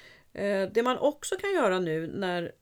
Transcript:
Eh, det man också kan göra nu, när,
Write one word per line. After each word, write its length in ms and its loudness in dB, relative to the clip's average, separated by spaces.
Eh, 400 0
det 100 2
man 160 2
också 380 0
kan 160 -2
göra 260 4
nu, 360 -2
när, 460 -4